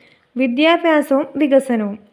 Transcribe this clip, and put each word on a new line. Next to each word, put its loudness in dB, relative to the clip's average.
വിദ്യാഭ്യാസവും 0
വികസനവും. 0